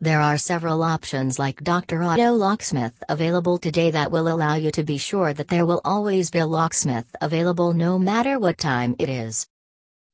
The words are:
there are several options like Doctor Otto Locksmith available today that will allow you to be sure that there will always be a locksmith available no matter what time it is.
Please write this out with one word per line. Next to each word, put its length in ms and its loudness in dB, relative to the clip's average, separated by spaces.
there 200 2
are 180 2
several 440 -2
options 560 -2
like 240 -4
Doctor 400 -2
Otto 300 2
Locksmith 760 0
available 500 0
today 320 0
that 200 0
will 180 2
allow 260 2
you 160 0
to 120 -2
be 140 -4
sure 360 -2
that 160 -8
there 180 2
will 180 2
always 460 0
be 80 0
a 80 2
locksmith 720 -2
available 520 0
no 260 2
matter 400 0
what 200 0
time 400 0
it 100 0
is. 380 -6